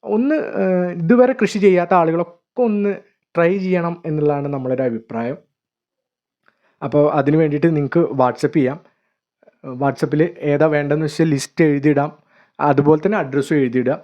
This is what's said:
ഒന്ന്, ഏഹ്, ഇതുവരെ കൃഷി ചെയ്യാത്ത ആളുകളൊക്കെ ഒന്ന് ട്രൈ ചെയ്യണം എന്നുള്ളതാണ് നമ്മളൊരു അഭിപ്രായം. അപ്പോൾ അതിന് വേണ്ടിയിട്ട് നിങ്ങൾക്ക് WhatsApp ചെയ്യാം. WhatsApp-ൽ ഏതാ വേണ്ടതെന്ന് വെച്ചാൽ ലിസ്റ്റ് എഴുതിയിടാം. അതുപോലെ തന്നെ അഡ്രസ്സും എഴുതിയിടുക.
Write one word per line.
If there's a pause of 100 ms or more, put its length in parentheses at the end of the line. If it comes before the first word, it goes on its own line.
ഒന്ന്, (220)
ഏഹ്,
ഇതുവരെ
കൃഷി
ചെയ്യാത്ത
ആളുകളൊക്കെ
ഒന്ന് (420)
ട്രൈ
ചെയ്യണം (120)
എന്നുള്ളതാണ്
നമ്മളൊരു
അഭിപ്രായം. (1400)
അപ്പോൾ
അതിന്
വേണ്ടിയിട്ട്
നിങ്ങൾക്ക് (100)
WhatsApp
ചെയ്യാം. (840)
WhatsApp-ൽ (180)
ഏതാ
വേണ്ടതെന്ന്
വെച്ചാൽ
ലിസ്റ്റ്
എഴുതിയിടാം. (480)
അതുപോലെ
തന്നെ
അഡ്രസ്സും
എഴുതിയിടുക.